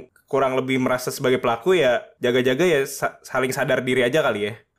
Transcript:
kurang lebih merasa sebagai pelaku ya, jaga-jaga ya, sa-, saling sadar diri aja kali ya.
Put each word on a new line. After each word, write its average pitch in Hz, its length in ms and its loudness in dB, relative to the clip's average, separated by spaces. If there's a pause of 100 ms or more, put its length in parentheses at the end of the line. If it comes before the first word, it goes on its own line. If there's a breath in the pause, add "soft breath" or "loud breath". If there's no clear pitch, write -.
(240)
kurang 131 320 0
lebih 131 240 0
merasa 127 320 -2
sebagai 131 260 0
pelaku 127 380 0
ya, 127 240 4 (180)
jaga-jaga 127 460 0
ya, 160 220 2
sa-, - 340 -6
saling 131 320 -4
sadar 131 320 -2
diri 127 240 2
aja 151 160 0
kali 110 220 0
ya. 104 80 -6 (260)